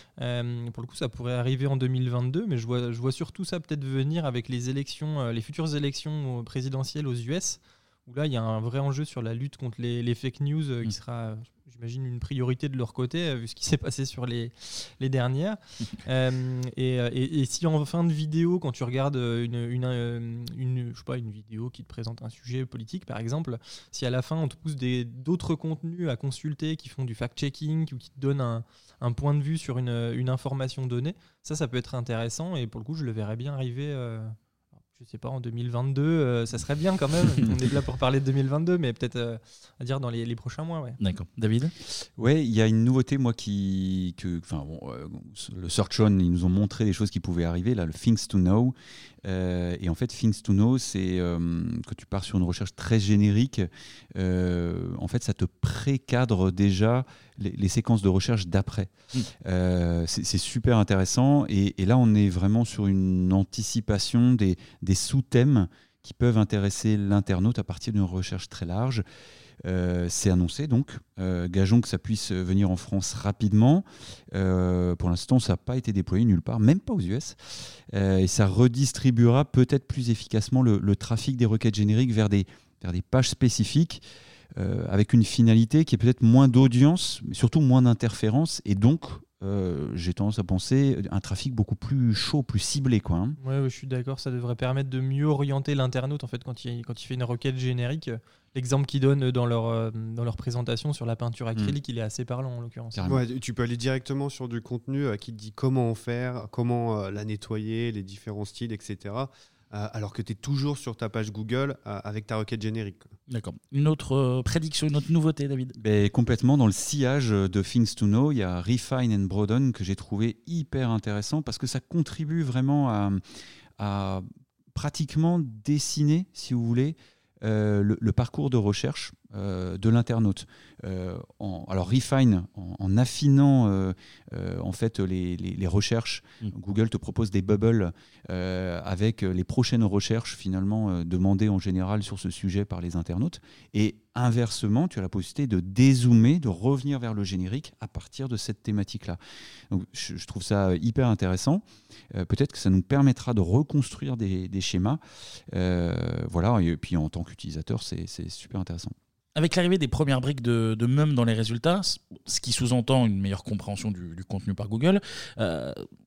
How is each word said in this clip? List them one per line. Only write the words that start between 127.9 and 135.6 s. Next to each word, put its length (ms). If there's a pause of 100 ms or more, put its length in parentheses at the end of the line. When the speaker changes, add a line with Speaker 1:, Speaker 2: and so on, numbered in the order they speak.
Speaker 3:
le 120
parcours 360
de 80
recherche, 560 (220)
euh, 420
de 140
l'internaute. 560 (380)
Euh, 340 (220)
en, 280
alors 220
Refine, 540 (100)
en, 240
en 180
affinant, 720
euh, 240 (400)
euh, 280
en 120
fait 280
les, 360
les, 140
les 160